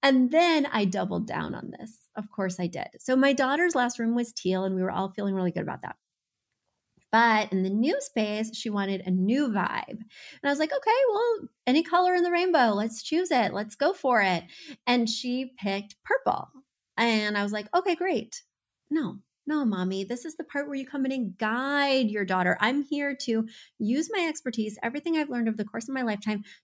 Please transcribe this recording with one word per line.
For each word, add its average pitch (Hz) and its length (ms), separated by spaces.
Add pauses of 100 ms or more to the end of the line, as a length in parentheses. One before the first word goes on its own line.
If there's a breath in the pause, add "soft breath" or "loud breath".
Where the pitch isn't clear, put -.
And 262 260
then 320 360
I 214 180
doubled 185 420
down - 300
on - 240
this. - 380
Of 208 120
course 190 300
I 175 80
did. 170 220 (100)
So 262 160
my 269 160
daughter's 285 440
last 247 220
room 226 160
was 240 200
teal, 185 320
and 190 100
we 185 60
were 185 100
all 190 240
feeling 202 200
really 185 160
good 170 120
about - 200
that. - 120 (1160)
But 220 400
in 190 120
the 190 60
new 254 300
space, 220 560
she - 140
wanted 196 360
a 185 60
new 220 380
vibe. - 400
And - 560
I 285 40
was 285 100
like, 311 120
"Okay, 554 200 (180)
well, 440 400 (180)
any 285 160
color 359 300
in 349 100
the 349 80
rainbow, 339 420
let's 220 300
choose 330 280
it. 233 220
Let's 208 220
go 330 180
for 240 280
it." 180 240 (420 loud breath)
And 240 220
she 254 480
picked 202 460
purple. - 460 (480)
And 214 400
I 202 60
was 202 80
like, 214 240
"Okay, 359 200
great." 349 480 (460)
"No, 294 300 (260)
no, 294 200
mommy, 190 400
this 247 180
is 320 140
the - 80
part 285 220
where 285 80
you 269 100
come 269 200
in 262 60
and 240 260
guide 262 720
your 208 140
daughter. 180 380
I'm 269 220
here 285 400
to 220 240 (300 loud breath)
use 247 340
my 370 160
expertise, 226 540
everything 294 360
I've 294 120
learned 240 200
over 220 80
the 233 80
course 226 240
of 269 60
my 254 80
lifetime, 208 400 (200 loud breath)